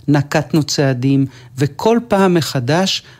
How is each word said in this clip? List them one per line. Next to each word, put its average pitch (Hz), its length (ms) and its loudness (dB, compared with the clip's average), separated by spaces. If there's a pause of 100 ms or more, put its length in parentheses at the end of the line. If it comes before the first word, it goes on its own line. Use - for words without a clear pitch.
נקטנו 147 560 0
צעדים", 135 640 0 (320)
וכל 220 400 0 (100)
פעם 190 260 2
מחדש 156 680 -2 (160)